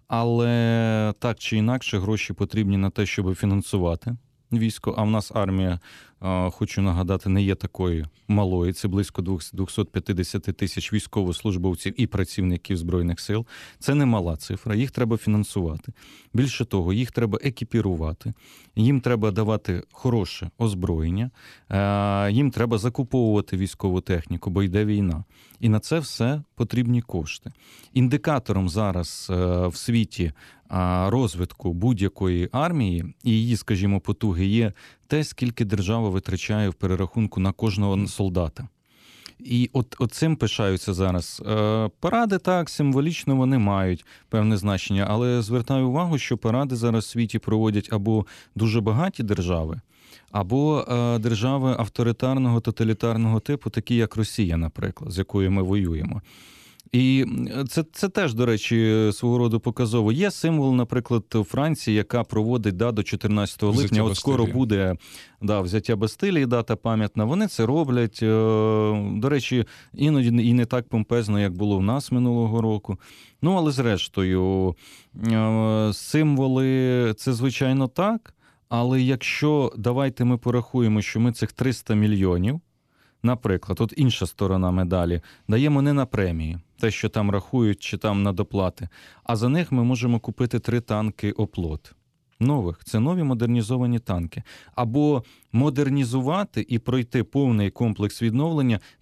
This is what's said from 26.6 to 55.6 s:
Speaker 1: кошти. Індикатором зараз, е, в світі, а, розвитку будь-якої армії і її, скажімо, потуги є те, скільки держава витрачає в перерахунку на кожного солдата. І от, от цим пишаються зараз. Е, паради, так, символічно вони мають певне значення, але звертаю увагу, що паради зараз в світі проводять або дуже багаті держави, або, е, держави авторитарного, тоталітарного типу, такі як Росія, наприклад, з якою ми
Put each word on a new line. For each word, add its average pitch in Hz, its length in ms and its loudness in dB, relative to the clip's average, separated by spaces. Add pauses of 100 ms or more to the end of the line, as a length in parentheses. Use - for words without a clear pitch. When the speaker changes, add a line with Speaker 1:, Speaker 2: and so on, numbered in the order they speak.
Speaker 1:
кошти. - 500 -8 (420)
Індикатором 123 760 2
зараз, 90 640 -4
е, 90 360 2
в 85 80 -4
світі, 107 560 -2 (380)
а, 90 400 0
розвитку 95 640 -2
будь-якої 92 800 0
армії 127 540 0 (180)
і 127 80 0
її, 113 260 2
скажімо, 98 420 0
потуги 95 460 -2
є 107 280 2 (340)
те, 151 160 0
скільки 120 420 -4
держава 104 440 0
витрачає 95 600 -2
в 87 40 -6
перерахунку 95 640 -2
на 95 120 2
кожного 101 560 0
солдата. 92 600 -4 (720)
І 120 340 0
от, 127 260 -2
от 120 140 -2
цим 160 220 0
пишаються 101 580 -2
зараз. 90 540 -2
Е, 107 420 0 (100)
паради, 208 380 0
так, 175 320 0
символічно 143 640 0
вони 131 220 4
мають 98 480 0 (240)
певне 110 280 2
значення, 98 520 0
але 120 320 2
звертаю 123 480 0
увагу, 160 280 -2
що 120 200 -2
паради 127 380 0
зараз 113 280 0
в - 40 -10
світі 113 320 -2
проводять 110 520 0
або 107 340 0 (300)
дуже 110 260 2
багаті 127 420 0
держави, 87 580 -2 (500)
або, 131 580 0
е, 120 300 2
держави 123 600 0
авторитарного, 120 800 0
тоталітарного 113 800 0
типу, 143 300 -4
такі 120 260 -2
як 113 200 2
Росія, 104 420 0
наприклад, 82 540 -6
з 85 60 -6
якою 95 340 0
ми 98 100 2